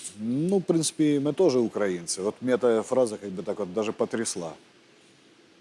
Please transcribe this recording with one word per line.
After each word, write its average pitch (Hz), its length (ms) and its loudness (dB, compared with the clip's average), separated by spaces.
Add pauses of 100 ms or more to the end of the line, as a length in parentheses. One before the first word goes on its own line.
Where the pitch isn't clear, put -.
(180)
«Ну, 143 420 0
в - 20 -6
принципе, 156 560 2
мы 143 160 0
тоже 143 240 4
украинцы». 95 640 0
Вот 104 180 -2
меня 127 140 0
эта 113 300 2
фраза 123 340 0
как 101 120 -10
бы 92 120 -8
так 92 160 -6
вот 92 160 -6
даже 107 180 -2
потрясла. 107 640 -4 (1080)